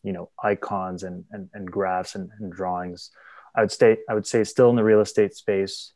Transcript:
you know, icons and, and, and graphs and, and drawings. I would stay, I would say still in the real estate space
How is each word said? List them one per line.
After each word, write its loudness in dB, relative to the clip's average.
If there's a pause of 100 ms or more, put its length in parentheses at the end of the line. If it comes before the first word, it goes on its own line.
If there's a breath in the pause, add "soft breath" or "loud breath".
you -6
know, -10 (120)
icons -4
and, -12
and, -14
and -12
graphs -4
and, -10 (100)
and -10
drawings. -8 (440 loud breath)
I 2
would 2
stay, 6 (100)
I -4
would -4
say 0
still 4
in 2
the 2
real 6
estate 0
space -4